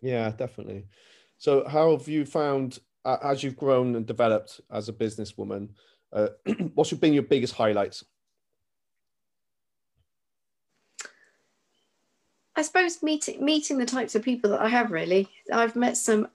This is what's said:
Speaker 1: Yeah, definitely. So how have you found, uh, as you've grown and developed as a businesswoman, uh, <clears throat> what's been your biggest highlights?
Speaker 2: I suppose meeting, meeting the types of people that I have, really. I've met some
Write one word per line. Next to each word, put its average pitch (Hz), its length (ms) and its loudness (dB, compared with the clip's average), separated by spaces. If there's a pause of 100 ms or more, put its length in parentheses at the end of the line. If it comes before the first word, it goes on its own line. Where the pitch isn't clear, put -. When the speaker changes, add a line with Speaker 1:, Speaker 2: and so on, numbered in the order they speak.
Speaker 1:
Yeah, 117 300 -2
definitely. 104 540 -10 (520)
So 139 300 2
how 156 280 4
have 127 140 -6
you 151 160 -2
found, 139 540 -2 (260)
uh, 127 180 0
as 139 200 -2
you've 135 120 -6
grown 127 400 2
and 113 100 -4
developed 113 540 0 (100)
as 107 200 -6
a 113 40 -6
businesswoman, 104 760 -6 (420)
uh, 107 180 0 (160)
<clears throat> 196 300 -4
what's 147 160 2
been 156 220 2
your 139 100 4
biggest 127 320 0
highlights? 104 480 0 (4000)
Speaker 2:
I 302 80 2
suppose 349 380 0
meeting, 302 420 -2
meeting 302 340 0
the 240 80 0
types 247 280 -4
of 214 100 0
people 240 280 0
that - 100 0
I 214 60 2
have, 233 240 2
really. 175 380 0 (220)
I've 233 240 2
met 240 200 0
some 214 400 2